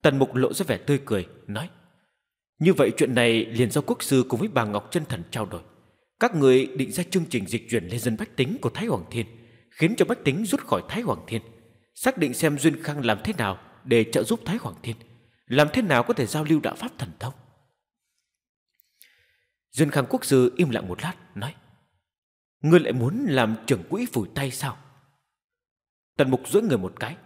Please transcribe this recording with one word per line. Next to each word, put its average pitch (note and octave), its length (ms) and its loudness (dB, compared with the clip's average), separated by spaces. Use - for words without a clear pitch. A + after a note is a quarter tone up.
Tần C3+ 160 4
Mục C3 160 2
lộ B2+ 180 2
ra - 160 -4
vẻ G#2 100 0
tươi C#3+ 260 0
cười, G2 240 -2
nói: A2 240 -8
"Như F3 140 4
vậy C3+ 240 4
chuyện C3 180 0
này A#2 300 4
liền A#2 260 0
do D3 100 0
quốc A#3+ 220 -4
sư B2+ 260 2
cùng B2 120 -2
với G#3 80 -2
bà B2+ 160 0
Ngọc G#2 260 -6
Chân E3 140 -2
Thần F#2 260 -8
trao A2 160 -6
đổi. E2+ 160 -12
Các A#3 140 0
người C3 320 6
định - 260 -6
ra F3 180 -4
chương F3+ 200 0
trình - 160 -2
dịch - 240 -6
chuyển A2 140 -2
lê F2+ 140 -8
dân A2+ 180 -2
bách - 200 -10
tính D#3 260 -2
của A#2 80 -2
Thái G3+ 160 -8
Hoàng A#2+ 240 -4
Thiên, A2+ 160 -6
khiến F3 260 0
cho F3 80 6
bách - 200 -4
tính D#3+ 220 0
rút A3+ 140 -2
khỏi F#2 280 -2
Thái A3 140 -6
Hoàng B2 240 -4
Thiên, A2+ 160 -6
xác - 240 -2
định C#3+ 160 0
xem D3 240 0
Duyên D3 240 2
Khang D3 220 -6
làm G#2+ 200 2
thế - 80 -4
nào G#2 260 -2
để A#2 280 4
trợ - 100 2
giúp A3+ 220 -2
Thái F3 120 -4
Hoàng G#2+ 260 -10
Thiên, A2+ 140 -10
làm C#3 260 4
thế B3+ 100 0
nào C#3+ 200 2
có A#3 120 0
thể B2+ 120 0
giao D3+ 180 -4
lưu D#3 160 4
đạo - 140 -4
pháp - 240 -12
thần F2+ 200 -8
thông." B2+ 160 -10
Duyên D3 200 2
Khang C#3+ 180 0
Quốc - 160 -2
sư B2+ 320 4
im E3 140 2
lặng A2 180 -4
một F2 140 -8
lát, F3 120 -8
nói: A#2 200 -12
"Ngươi E3 200 8
lại - 120 -2
muốn D3 360 0
làm A#2 280 2
trưởng G#2 220 0
quỹ A3 180 -4
phủi G#2 280 -6
tay C#3 160 -4
sao?" C3 280 -8
Tần C3+ 140 2
Mục - 180 -2
duỗi G3+ 140 4
người D#3+ 160 2
một F#2 220 -6
cái B2+ 260 -8